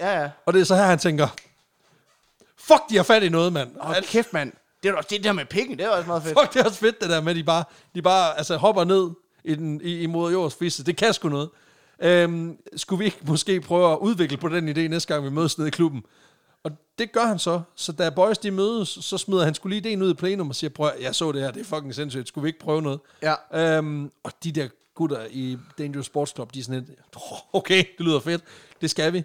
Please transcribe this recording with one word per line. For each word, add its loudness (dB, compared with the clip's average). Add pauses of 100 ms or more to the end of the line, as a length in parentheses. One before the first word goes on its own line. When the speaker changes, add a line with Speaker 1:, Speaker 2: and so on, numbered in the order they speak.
Speaker 1:
Ja, 0
ja. -6 (160)
Speaker 2:
Og 2
det 8
er 4
så 4
her, 6
han 6
tænker, 2 (1300)
"Fuck, 6 (100)
de 2
har 6
fat 6
i 2
noget, 2
mand." -4 (100)
Speaker 1:
Åh, -4
Speaker 2:
Al- 0
Speaker 1:
kæft, 0
mand. -4 (300)
Det 0
er -2
også -6
det -4
der 2
med -2
pikken, -4
det -2
er -2
også 0
meget -2
fedt. 2
Speaker 2:
Fuck, 2
det 4
er 4
også 0
fedt, 2
det -4
der 2
med, -2
at 0
de -4
bare, 2 (300)
de -6
bare, 4
altså, -2
hopper 4
ned 4 (340)
i -2
den, -4
i, -6
i -2
moder -2
jords 0
fisse. -4
Det -2
kan 4
sgu -4
noget. -2 (520)
Øhm, 2 (200)
skulle -4
vi -2
ikke 0
måske 0
prøve 4
at 2
udvikle 0
på -4
den -2
idé, -2
næste -2
gang -2
vi -4
mødes 0
nede -2
i 0
klubben? 0 (600)
Og -6 (280)
det -6
gør 2
han 0
så. -2 (140)
Så -8
da 0
boys, 2
de -4
mødes, 0
så -8
smider 2
han 2
sgu -10
lige -4
idéen -2
ud 2
i 0
plenum -4
og -8
siger, -6
"Prøv -2
at, -2
jeg -4
så -2
det -4
her, -4
det -14
er -12
fucking -8
sindssygt. -8
Skulle -8
vi -2
ikke -6
prøve -2
noget?" -4 (220)
Speaker 1:
Ja. 0 (440)
Speaker 2:
Øhm, -6 (120)
og -12 (120)
de -6
der -4 (260)
gutter -4
i -6 (200)
Dangerous -8
Sports -4
Club, -12
de -10
er -12
sådan -6
lidt, -20 (540)
"Okay, 4 (140)
det -2
lyder 2
fedt. -6 (360)
Det -2
skal 0
vi." -2